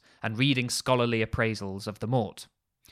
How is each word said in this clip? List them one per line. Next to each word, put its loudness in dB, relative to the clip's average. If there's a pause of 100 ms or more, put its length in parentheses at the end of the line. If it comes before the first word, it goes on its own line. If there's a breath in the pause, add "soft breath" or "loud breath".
(240 soft breath)
and -2
reading 2
scholarly 2
appraisals -2
of -8
the -6
Morte. -2 (440 soft breath)